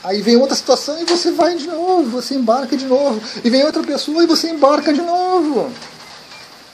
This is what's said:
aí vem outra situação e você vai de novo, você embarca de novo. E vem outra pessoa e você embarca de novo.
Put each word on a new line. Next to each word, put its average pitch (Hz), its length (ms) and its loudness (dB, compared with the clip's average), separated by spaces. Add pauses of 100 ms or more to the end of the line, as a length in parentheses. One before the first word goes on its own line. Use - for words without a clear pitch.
aí 202 140 -2
vem 233 160 6
outra 269 180 2
situação 285 420 -2
e 339 60 -6
você 349 260 0
vai 320 240 2
de 302 120 -8
novo, 339 420 0
você 247 260 -6
embarca 262 440 0
de 269 80 -6
novo. 254 340 0 (240)
E 233 60 2
vem 262 120 4
outra 311 200 0
pessoa 311 420 0
e - 20 4
você 330 220 2
embarca 294 420 2
de 311 120 2
novo. 339 680 0 (1040)